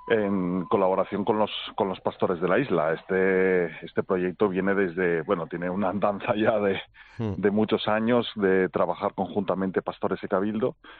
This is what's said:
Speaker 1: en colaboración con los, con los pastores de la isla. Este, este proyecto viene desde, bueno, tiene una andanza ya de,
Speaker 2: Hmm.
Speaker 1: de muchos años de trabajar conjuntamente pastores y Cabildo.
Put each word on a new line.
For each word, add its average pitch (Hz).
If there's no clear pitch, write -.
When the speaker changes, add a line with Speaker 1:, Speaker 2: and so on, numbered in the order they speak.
Speaker 1:
en 95
colaboración 95
con 107
los, 104
con 101
los 92
pastores 95
de 90
la 92
isla. 82
Este, 92
este 87
proyecto 92
viene 95
desde, 87
bueno, 87
tiene 85
una 92
andanza 101
ya 107
de, 98
Speaker 2:
Hmm. 101
Speaker 1:
de 101
muchos 107
años 113
de 95
trabajar 90
conjuntamente 95
pastores -
y -
Cabildo. 107